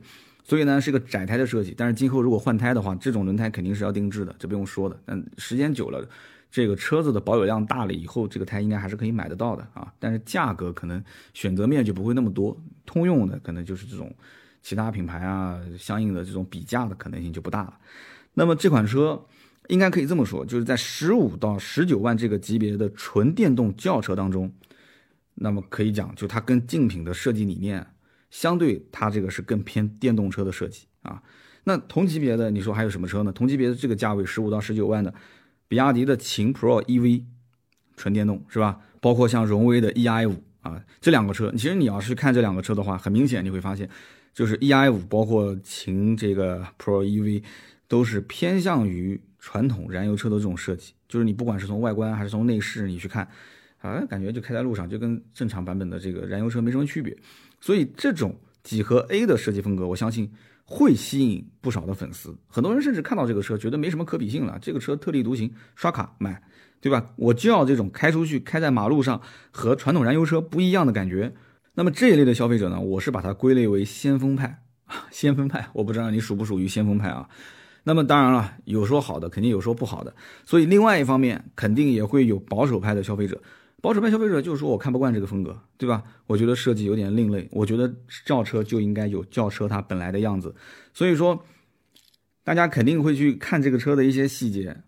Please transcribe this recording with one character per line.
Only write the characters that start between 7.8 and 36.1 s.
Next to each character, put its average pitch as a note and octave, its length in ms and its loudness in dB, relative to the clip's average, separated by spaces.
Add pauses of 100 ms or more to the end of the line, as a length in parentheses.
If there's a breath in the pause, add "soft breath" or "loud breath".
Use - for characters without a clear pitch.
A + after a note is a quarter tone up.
了 F#2 80 -4
以 E2 120 -8
后， A2 220 -4
这 G2+ 120 -8
个 G2 60 -6
胎 G2+ 160 -4
应 G#2 80 0
该 G#2 80 0
还 G2 100 -6
是 G2 80 -8
可 G#2+ 80 -8
以 A2 80 -2
买 G#2+ 160 -4
得 E2 80 -10
到 A2 200 -4
的 - 180 -12
啊， - 240 -14
但 A2+ 160 -4
是 A2+ 120 -2
价 D3 280 -2
格 F2 180 -6
可 F2 140 -10
能 F2+ 180 -6 (300 loud breath)
选 F#2+ 220 -2
择 G2 100 2
面 C#3 180 4
就 G#2 80 0
不 F#2 120 -4
会 A#2 100 0
那 B2+ 80 0
么 A2 100 0
多， G2 240 -2 (300)
通 E3+ 220 0
用 C#3 200 4
的 G2 120 -6
可 - 120 -10
能 E2+ 140 -8
就 F#2+ 100 -8
是 F#2 100 -12
这 - 100 -14
种 - 160 -12 (520 soft breath)
其 - 120 -8
他 A2 140 -2
品 G2 160 -4
牌 E2+ 140 -8
啊， F#2 420 -4 (160)
相 G#2+ 240 -4
应 G#2+ 120 0
的 F2+ 120 -4
这 F#2+ 80 -10
种 F#2 160 -4
比 F2 120 -12
价 A#2+ 260 -4
的 F#2+ 80 -8
可 - 140 -14
能 E2 120 -10
性 E2+ 100 -8
就 E2 80 -10
不 D#2 120 -10
大 G#2+ 100 -2
了。 F#2 160 -12 (560 loud breath)
那 E3 120 2
么 E3 100 4
这 E3+ 140 2
款 A2+ 180 6
车 C#3+ 360 0 (440 soft breath)
应 F3+ 100 2
该 F#3+ 100 6
可 F3+ 140 2
以 C#3 60 0
这 F3 80 0
么 C#3+ 100 2
说， D2+ 180 -4
就 A#2+ 140 -4
是 A#2+ 80 -2
在 B2+ 100 0
十 D#3 380 -2
五 C#3 240 2
到 G#2 220 -2
十 - 260 -2
九 C#3+ 140 2
万 A#2 180 2
这 A#2 100 0
个 G#2 120 0
级 G#2 180 -2
别 G#2 180 0
的 G#2 180 0
纯 - 400 2
电 F3+ 220 4
动 A2+ 200 2
轿 E3+ 260 0
车 G2 140 -4
当 F#2+ 160 -2
中， F#2 200 -2 (840 soft breath)
那 G#2+ 160 -4
么 G2+ 180 -2
可 - 140 -2
以 A2 80 2
讲， G#2 240 -4
就 G#2 120 -6
它 A2 140 -6
跟 B2 240 2
竞 C#3 220 2
品 F2+ 180 -6
的 F2 80 -6
设 B2 180 -2
计 G#2+ 140 0
理 F#2+ 100 -2
念， F#2+ 300 -6 (460)
相 E3+ 260 0
对 D3 340 0
它 - 180 -2
这 G#2 120 0
个 F#2+ 80 -2
是 F#2+ 120 -8
更 G#2 220 -2
偏 G#2+ 240 -2
电 A#2 260 0
动 G#2 160 0
车 G2 140 -4
的 F#2+ 80 -2
设 - 160 -8
计 - 180 -18 (180)
啊。 - 200 -14 (400 soft breath)
那 F#3+ 140 0
同 - 280 -2
级 D#3+ 140 0
别 B2+ 160 0
的， A2+ 160 0
你 G#2 80 0
说 G2+ 140 -2
还 A2 100 0
有 A2 60 0
什 F#2+ 100 -4
么 F2+ 80 -4
车 G2+ 160 -2
呢？ G#2 80 -2
同 A#2+ 160 0
级 C#3 80 0
别 B2+ 140 2
的 B2 60 -2
这 B2 120 -4
个 A2+ 80 0
价 G#2+ 180 -2
位， G2+ 120 -2
十 - 160 -4
五 G#2+ 100 -2
到 G#2+ 80 -2
十 G#2+ 160 -4
九 G#2 120 0
万 G#2+ 140 0
的， F#2 120 -2 (560 loud breath)
比 A2+ 80 0
亚 C3+ 160 4
迪 A#2+ 100 2
的 C3+ 140 2